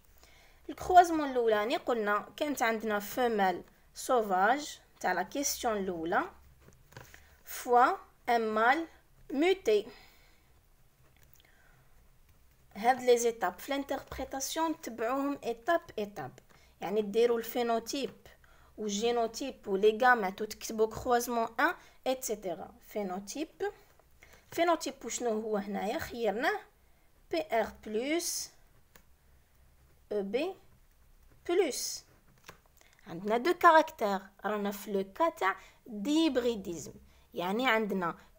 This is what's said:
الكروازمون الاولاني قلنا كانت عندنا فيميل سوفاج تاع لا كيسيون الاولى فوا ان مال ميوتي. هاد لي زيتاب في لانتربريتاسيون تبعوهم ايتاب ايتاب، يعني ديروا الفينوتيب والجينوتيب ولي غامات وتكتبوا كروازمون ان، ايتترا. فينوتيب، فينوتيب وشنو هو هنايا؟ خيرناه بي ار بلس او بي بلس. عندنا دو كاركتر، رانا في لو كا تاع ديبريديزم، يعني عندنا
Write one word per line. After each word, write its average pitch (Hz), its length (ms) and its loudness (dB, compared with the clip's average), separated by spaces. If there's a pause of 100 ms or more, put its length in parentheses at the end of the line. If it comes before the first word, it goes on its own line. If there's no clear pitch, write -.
(680)
الكروازمون 330 640 6
الاولاني 226 460 2
قلنا 208 600 0
كانت 294 240 -2
عندنا 220 380 0
فيميل 208 640 0 (300)
سوفاج 226 840 0 (200)
تاع 185 140 -2
لا 175 100 0
كيسيون 240 540 -4
الاولى 185 460 -2 (1200)
فوا 240 400 4 (440)
ان 233 120 4
مال 226 460 2 (460)
ميوتي. 269 540 2 (3000)
هاد 247 260 2
لي 247 160 6
زيتاب 226 420 -2
في - 120 -8
لانتربريتاسيون 277 1120 -4
تبعوهم 269 600 -4
ايتاب 330 380 -2 (180)
ايتاب، 196 320 -8 (500)
يعني 202 200 -2
ديروا 226 380 2
الفينوتيب 233 760 -4 (640)
والجينوتيب 226 920 -4
ولي 208 340 4
غامات 226 400 4
وتكتبوا 220 460 -2
كروازمون 240 600 0 (120)
ان، 330 160 2 (320)
ايتترا. 208 640 -6 (160)
فينوتيب، 202 640 -8 (1000)
فينوتيب 330 420 0 (120)
وشنو 233 240 -4
هو 214 280 -2
هنايا؟ 196 420 -4
خيرناه 240 600 -2 (720)
بي 320 200 -2
ار 208 200 0 (140)
بلس 262 640 -4 (1600)
او 208 100 -2
بي 262 340 -2 (920)
بلس. 349 560 -2 (1000)
عندنا 202 300 -2
دو 294 160 0
كاركتر، 302 680 6 (240)
رانا 202 260 -2
في 202 200 -10
لو 196 220 -2
كا 330 160 2
تاع 330 260 -2 (320)
ديبريديزم، 240 1040 -2 (400)
يعني 196 340 -2
عندنا 196 500 0 (220)